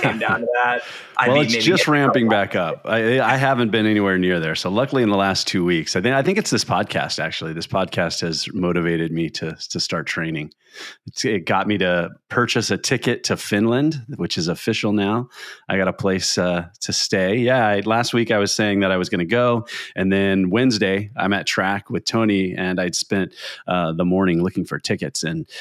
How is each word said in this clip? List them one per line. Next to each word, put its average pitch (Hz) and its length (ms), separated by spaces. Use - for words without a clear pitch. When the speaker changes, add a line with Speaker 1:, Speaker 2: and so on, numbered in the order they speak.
Speaker 1:
came 113 180
down 110 220
to 117 60
that. 123 180
Speaker 2:
<laughs> - 180
Speaker 1:
I'd 123 100
Speaker 2:
Well, 131 80
Speaker 1:
be 147 60
Speaker 2:
it's 117 100
Speaker 1:
maybe 113 120
Speaker 2:
just 180 200
Speaker 1:
getting 151 80
Speaker 2:
ramping 135 360
Speaker 1:
a - 20
Speaker 2:
back 101 260
up. 82 300
I, 113 340
I 120 160
haven't 131 340
been 107 140
anywhere 101 320
near 90 240
there. 80 140
So - 160
luckily 131 320
in 107 80
the 101 60
last 98 300
two 92 160
weeks, 85 320
I 92 60
think, 117 140
I 135 80
think 185 160
it's - 120
this 117 140
podcast, 87 560
actually. 80 320
This 82 140
podcast 90 560
has 82 320
motivated 85 580
me 82 180
to, 80 240
to - 100
start 82 280
training. 80 440
It's, - 200
it 104 180
got 98 240
me 104 100
to 87 300
purchase 120 400
a 98 80
ticket - 460
to 98 120
Finland, 123 680
which 87 220
is 82 100
official 107 440
now. 107 360
I 98 80
got 95 100
a 92 60
place, 95 460
uh, 87 280
to - 140
stay. 95 420
Yeah, 123 300
I, 104 140
last 113 340
week 113 160
I 110 80
was 101 160
saying 104 260
that 95 100
I 95 60
was 90 140
gonna 87 160
go. 117 400
And 95 160
then 98 380
Wednesday, 104 640
I'm 98 200
at 92 120
track 98 440
with 95 160
Tony, 98 480
and 92 260
I'd 90 140
spent, - 400
uh, 87 240
the 87 140
morning 90 360
looking 92 220
for - 140
tickets. - 440
And, 80 240